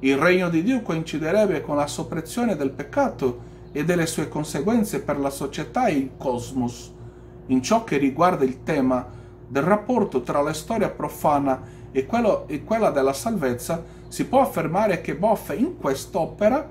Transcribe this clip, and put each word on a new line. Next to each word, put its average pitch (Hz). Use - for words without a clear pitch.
Il 135
regno 180
di 165
Dio 240
coinciderebbe 160
con 151
la 143
soppressione 175
del 139
peccato -
e 147
delle 170
sue 160
conseguenze 156
per 143
la 139
società 160
e 180
il 135
cosmos. 123
In 131
ciò 220
che 151
riguarda 143
il 127
tema 131
del 139
rapporto 202
tra 147
la 151
storia 190
profana 143
e 131
quello, 226
e 151
quella 220
della 139
salvezza, 165
si -
può 262
affermare 165
che -
Boff 208
in 330
quest'opera 220